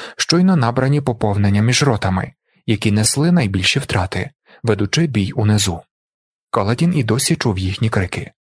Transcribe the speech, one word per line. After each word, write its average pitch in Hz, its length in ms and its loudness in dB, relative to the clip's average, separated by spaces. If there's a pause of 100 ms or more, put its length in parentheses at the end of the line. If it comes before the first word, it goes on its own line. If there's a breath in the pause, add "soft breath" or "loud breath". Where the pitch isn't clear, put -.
(160 loud breath)
щойно 180 400 2
набрані 127 440 2
поповнення 104 640 0
між 120 200 2
ротами, 98 500 0 (340)
які 107 260 0
несли 131 400 2
найбільші 98 460 0
втрати, 95 520 -4 (320 soft breath)
ведучи 104 440 0
бій 107 260 -2
унизу. 104 480 0 (680)
Каладін 127 460 0
і 135 80 0
досі 123 320 0
чув 101 220 -2
їхні 95 320 -2
крики. 90 420 -4 (160)